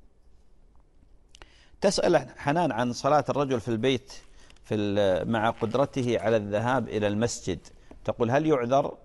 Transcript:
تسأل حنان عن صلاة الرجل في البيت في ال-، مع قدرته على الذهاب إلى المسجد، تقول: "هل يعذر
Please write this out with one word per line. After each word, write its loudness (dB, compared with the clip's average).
تسأل 2
حنان 0
عن -2
صلاة 2
الرجل 0
في -10
البيت -2
في -4
ال-، 0
مع 0
قدرته -2
على 2
الذهاب -2
إلى -2
المسجد، -2
تقول: -2
"هل 2
يعذر 0